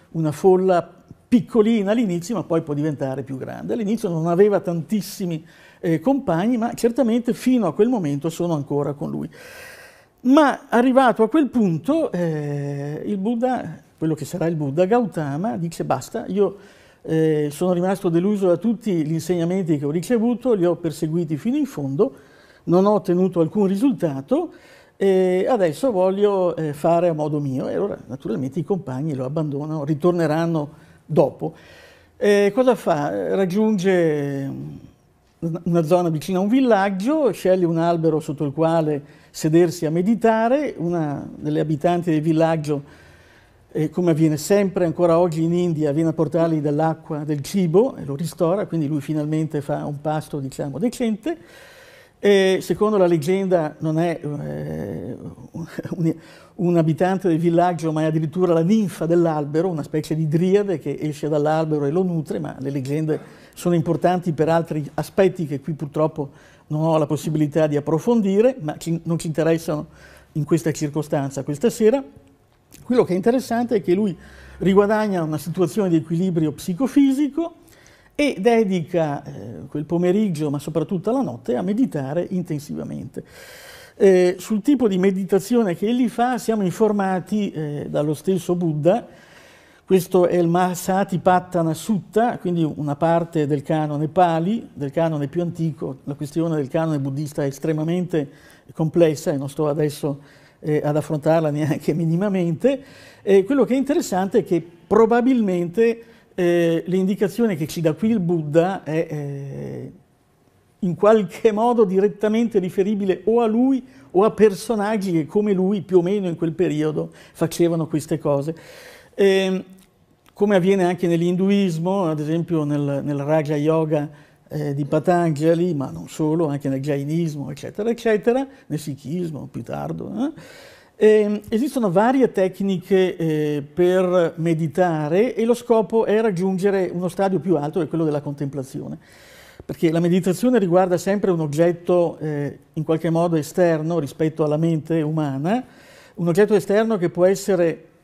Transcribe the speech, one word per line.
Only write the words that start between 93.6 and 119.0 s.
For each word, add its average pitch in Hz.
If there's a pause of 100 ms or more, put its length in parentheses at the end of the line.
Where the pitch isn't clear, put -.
canone 151
Pali, 170
del 139
canone 156
più 170
antico. 165
La -
questione 160
del 139
canone 160
buddista 139
è -
estremamente 156 (440)
complessa 160
e 143
non 139
sto 151
adesso, 147 (400)
eh, 151
ad 147
affrontarla 156
neanche 147
minimamente. 180 (400)
Eh, 196
quello 269
che 233
è -
interessante 247
è 185
che 170
probabilmente... 226 (320)
Eh, 170
l'indicazione 190
che 147
ci -
dà 160
qui 220
il 233
Buddha 170
è, 160
eh, 139 (880)
in 175
qualche 208
modo 233
direttamente 208
riferibile 190
o 233
a 233
lui 247 (240)
o 190
a 220
personaggi 202
che 156
come 208
lui 185
più 180
o 170
meno 196
in 165
quel 165
periodo 156 (200)
facevano 165
queste 156
cose. 147 (640)